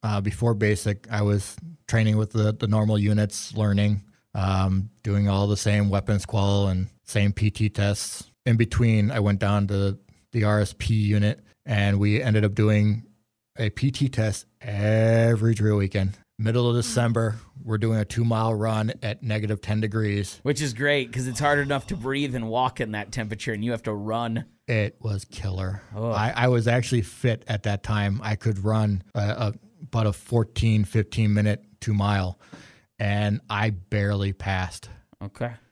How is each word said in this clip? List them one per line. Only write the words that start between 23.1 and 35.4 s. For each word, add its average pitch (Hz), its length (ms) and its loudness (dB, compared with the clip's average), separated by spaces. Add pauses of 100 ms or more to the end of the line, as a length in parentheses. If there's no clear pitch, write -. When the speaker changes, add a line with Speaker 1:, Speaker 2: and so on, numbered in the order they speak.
Speaker 2:
temperature, 110 420 -6
and 104 100 -6
you 120 80 -2
have 113 120 -6
to 110 100 -4
run. 113 520 -4 (220)
Speaker 1:
It 107 340 -2
was 104 240 -6
killer. 95 580 -6 (120)
Speaker 2:
Ugh. 104 80 -6 (120)
Speaker 1:
I, 107 200 0
I 120 120 2
was 120 200 4
actually 120 360 2
fit - 440 -2
at 104 160 -4
that 101 200 -2
time. 101 400 0
I 107 120 -2
could 98 280 -2
run 107 400 2 (100)
a, - 80 -2
a, 104 320 -2 (300)
about 117 240 0
a 101 60 0
fourteen, 110 680 2
fifteen 107 520 0
minute 104 280 2 (160)
two-mile, 101 600 0 (580)
and 104 520 0
I 104 220 0
barely 101 600 -2
passed. 92 560 -6 (320)
Speaker 2:
Okay. 117 300 -8 (200)